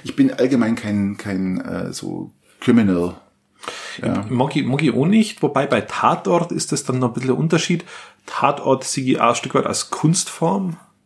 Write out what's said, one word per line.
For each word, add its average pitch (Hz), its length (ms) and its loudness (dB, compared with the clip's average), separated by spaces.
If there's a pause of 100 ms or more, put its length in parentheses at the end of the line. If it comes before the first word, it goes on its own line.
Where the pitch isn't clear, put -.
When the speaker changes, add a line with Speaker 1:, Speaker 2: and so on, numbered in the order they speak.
Speaker 1:
ich - 120 -10
bin 135 160 4
allgemein 120 440 2
kein, 101 420 -2
kein, 92 420 -4
äh, 90 320 -6
so 92 380 -8 (300)
Criminal. 95 560 4 (840)
Ja. 101 260 -2
Speaker 2:
Mag 123 280 0
ich, 143 100 2
mag 135 160 0
ich 156 100 4
auch 135 140 2
nicht, 214 360 2
wobei - 240 2
bei 120 160 2
Tatort 170 680 0
ist - 200 -6
das 143 120 -2
dann 127 140 -2
noch 127 100 2
ein 117 60 -8
bisschen 131 160 -2
ein 123 60 0
Unterschied. 165 480 0 (420)
Tatort 135 580 0
sehe - 200 -4
ich 127 160 2
auch 117 100 4
ein 120 60 2
Stück - 180 -4
weit 139 120 2
als - 240 -4
Kunstform, 170 880 0 (300)